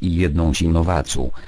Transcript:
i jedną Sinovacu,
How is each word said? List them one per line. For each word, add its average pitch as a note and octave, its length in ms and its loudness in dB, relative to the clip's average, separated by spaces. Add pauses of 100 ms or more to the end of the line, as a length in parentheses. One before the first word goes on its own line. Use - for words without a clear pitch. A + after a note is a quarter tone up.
i F2 140 0
jedną E2 400 2
Sinovacu, E2 760 0 (180)